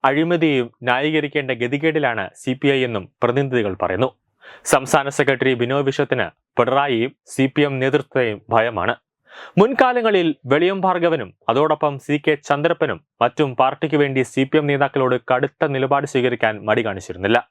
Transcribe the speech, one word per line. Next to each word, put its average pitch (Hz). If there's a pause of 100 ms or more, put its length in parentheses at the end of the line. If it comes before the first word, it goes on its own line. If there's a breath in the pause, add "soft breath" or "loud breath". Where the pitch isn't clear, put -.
അഴിമതിയെയും 156 (200)
ന്യായീകരിക്കേണ്ട 143 (100)
ഗതികേടിലാണ് 139 (160)
സി - (100)
പി 143
ഐ 135
എന്നും 104 (180)
പ്രതിനിധികൾ 123
പറയുന്നു. 92 (640 loud breath)
സംസ്ഥാന 139
സെക്രട്ടറി 135
ബിനോയ് 135
വിശ്വത്തിന് 127 (300)
പിണറായിയും 127 (220)
സി 135 (100)
പി 147
എം 135
നേതൃത്വത്തെയും 127 (140)
ഭയമാണ്. 113 (640 loud breath)
മുൻകാലങ്ങളിൽ 226 (240)
വെളിയം 180
ഭാർഗവനും 170 (220)
അതോടൊപ്പം 147 (120)
സി 147 (100)
കെ 156 (160)
ചന്ദ്രപ്പനും 143 (240)
മറ്റും 139 (120)
പാർട്ടിക്ക് 143
വേണ്ടി 135 (120)
സി 135
പി 151
എം 147
നേതാക്കളോട് 131 (160)
കടുത്ത 139
നിലപാട് 139
സ്വീകരിക്കാൻ 120 (160)
മടി 110
കാണിച്ചിരുന്നില്ല. 95 (120)